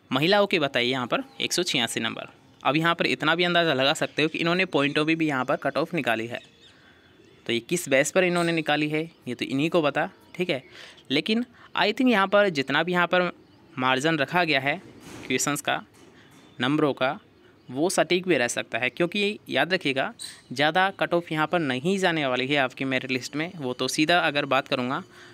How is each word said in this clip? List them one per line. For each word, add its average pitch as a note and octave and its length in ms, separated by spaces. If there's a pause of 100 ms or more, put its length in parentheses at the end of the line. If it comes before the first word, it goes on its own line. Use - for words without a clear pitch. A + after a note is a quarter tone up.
(100)
महिलाओं F#3 360
की G3 120
बताई C#3 260
है B2 60
यहाँ B2+ 160
पर B3+ 180 (160)
एक - 120
सौ F3 100
छियासी A#2+ 380
नंबर। A2+ 280 (340)
अब C#3 140
यहाँ E3 180
पर - 120
इतना D3+ 280
भी F3 100
अंदाज़ा E3+ 300
लगा C3+ 200
सकते - 280
हो D#3 60
कि - 100
इन्होंने F3 280
पॉइंट D3 320
ऑफ D3+ 80
व्यू D#3+ 100
भी D#3+ 120
यहाँ C3 160
पर C#3+ 120
कट C#3 200
ऑफ E3 180
निकाली A#2 320
है, A#2 140 (1080)
तो A#2 60
ये A#2 80
किस - 280
बेस C3+ 220
पर F#3 140
इन्होंने F3 280
निकाली D3+ 360
है, D#3 140 (260)
ये A#2+ 60
तो - 100
इन्हीं C#3+ 260
को F3 120
पता, D3+ 260 (260)
ठीक F3+ 160
है। C3+ 120 (480)
लेकिन A3 340 (320)
I F#3 120
think B3 220
यहाँ G3 180
पर G3+ 220
जितना C#3 320
भी F3 100
यहाँ F3 140
पर F3+ 240 (480)
मार्जिन C3 400
रखा E3+ 260
गया D3 160
है C#3+ 160 (500)
क्वेश्चंस C#3+ 340
का, - 220 (760)
नंबरों C#3+ 360
का, C#3 240 (500)
वो C#3+ 220
सटीक F3+ 380
भी E3 80
रह A#2+ 120
सकता A#2 300
है, B2 120
क्योंकि F3 480 (100)
याद C#3 260
रखिएगा, D3+ 380 (400)
ज़्यादा D#3+ 380
कट E3 240
ऑफ F3 180
यहाँ D#3 140
पर F3+ 140
नहीं D3 380
जाने E3 280
वाली B2+ 200
है D3 120
आपकी C3+ 260
मेरिट C3 260
लिस्ट B2+ 260
में। D#3+ 200
वो C3 160
तो B2+ 160
सीधा D#3 320
अगर D3 260
बात C3+ 220
करूँगा C3+ 340 (320)